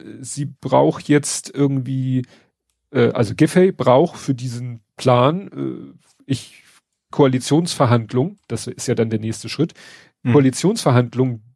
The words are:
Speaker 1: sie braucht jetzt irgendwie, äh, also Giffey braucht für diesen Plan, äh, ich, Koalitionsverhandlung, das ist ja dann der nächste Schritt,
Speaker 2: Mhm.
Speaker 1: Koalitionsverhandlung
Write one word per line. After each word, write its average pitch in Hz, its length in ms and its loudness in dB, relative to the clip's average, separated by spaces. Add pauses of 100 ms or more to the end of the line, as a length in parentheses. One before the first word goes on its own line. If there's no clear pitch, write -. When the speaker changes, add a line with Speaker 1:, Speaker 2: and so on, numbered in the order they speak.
(200)
Speaker 1:
sie 143 260 -10
braucht 139 640 0
jetzt - 460 0
irgendwie, 131 720 -2 (640)
äh, 120 220 2
also 113 220 -2
Giffey 180 380 4
braucht 135 460 2
für - 160 -4
diesen 120 460 -10 (160)
Plan, 139 1000 0
äh, - 300 -20
ich, - 360 -8 (500)
Koalitionsverhandlung, 131 1300 0 (100)
das - 180 -8
ist - 220 -12
ja 120 80 0
dann 113 140 -2
der 110 100 -2
nächste 110 280 -8
Schritt, - 260 -4 (500)
Speaker 2:
Mhm. 123 80 0
Speaker 1:
Koalitionsverhandlung 127 1080 2 (140)